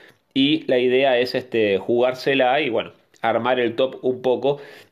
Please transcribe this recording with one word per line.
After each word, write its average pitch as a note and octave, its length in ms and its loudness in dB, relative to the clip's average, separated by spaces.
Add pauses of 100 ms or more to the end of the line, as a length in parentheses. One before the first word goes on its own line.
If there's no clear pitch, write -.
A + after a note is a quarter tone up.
(320)
y D3 360 0
la B2+ 100 2
idea B2+ 400 2
es, B2+ 160 -2
este, A2 420 0
jugársela B2+ 880 0
y, C3+ 80 -4
bueno, G2 220 -4 (280)
armar A#2 400 0
el A#2 140 0
top C3 280 -2
un B2+ 200 -4
poco, B2+ 360 0 (340)